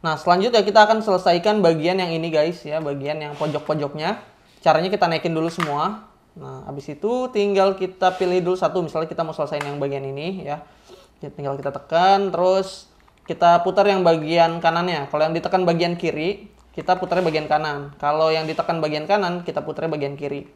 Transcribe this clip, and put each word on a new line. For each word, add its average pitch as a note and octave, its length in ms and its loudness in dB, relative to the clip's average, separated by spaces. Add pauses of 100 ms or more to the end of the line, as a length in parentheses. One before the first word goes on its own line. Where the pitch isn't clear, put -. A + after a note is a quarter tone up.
Nah, D#3+ 80 0
selanjutnya G3 480 2
kita G#3 240 6
akan A3 160 2
selesaikan F#3+ 640 2
bagian E3 320 2
yang F3 160 -2
ini, E3 160 -4
guys, D#3+ 320 0
ya, D3+ 160 -6
bagian C#3+ 400 -6
yang D3 160 -10
pojok-pojoknya. D3+ 880 -4 (400)
Caranya E3+ 320 2
kita F#3 160 2
naikin E3 240 -2
dulu D#3+ 160 0
semua. E3 560 -4 (320)
Nah, C3+ 320 -14
habis C#3 240 -12
itu A#3+ 400 -2
tinggal G3 400 2
kita F#3 400 -2
pilih F3+ 320 0
dulu F3+ 80 0
satu, F#3 320 -2
misalnya D#3+ 240 -4
kita E3 160 -4
mau D#3+ 80 -10
selesaiin D3 320 -4
yang C#3+ 160 -6
bagian C#3 240 -4
ini D#3 400 -8
ya. D3 160 -8 (600)
Tinggal C#3 340 -8
kita C#3 160 -6
tekan, F#3+ 560 2
terus F#3 600 0 (340)
kita E3+ 400 4
putar G3 240 4
yang F#3+ 160 2
bagian E3 560 4
kanannya. E3+ 480 0
Kalau D3+ 160 0
yang D#3+ 80 -2
ditekan F3+ 320 0
bagian E3+ 320 2
kiri, E3+ 540 -4 (260)
kita F3+ 240 0
putarnya F3+ 240 0
bagian D#3 240 -2
kanan. D3 480 -2
Kalau D#3 320 2
yang D#3+ 160 0
ditekan D#3+ 380 -2
bagian D3+ 260 -4
kanan, F3+ 320 0
kita D3+ 240 -6
putarnya D#3 320 -6
bagian C#3 160 -4
kiri. C#3+ 320 -8 (100)